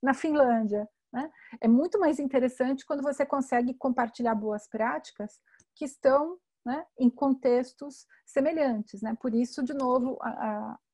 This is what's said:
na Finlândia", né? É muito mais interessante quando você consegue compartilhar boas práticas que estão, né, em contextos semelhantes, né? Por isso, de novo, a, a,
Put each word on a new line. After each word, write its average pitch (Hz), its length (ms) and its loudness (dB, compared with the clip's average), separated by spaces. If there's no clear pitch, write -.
na 262 100 2
Finlândia", 233 760 2
né? 285 180 -8
É 226 80 2
muito 302 300 4
mais 311 200 2
interessante 262 640 -2
quando 285 180 -6
você 277 220 -2
consegue 262 500 0
compartilhar 240 600 -2
boas 208 340 -6
práticas 220 720 -6
que - 100 -10
estão, 285 520 2
né, 277 200 -6
em 254 100 4
contextos 262 960 0
semelhantes, 269 760 -2
né? 220 200 -4
Por 240 140 -2
isso, 240 280 0
de 254 100 -2
novo, 254 480 0
a, 233 80 -6
a, 220 500 -6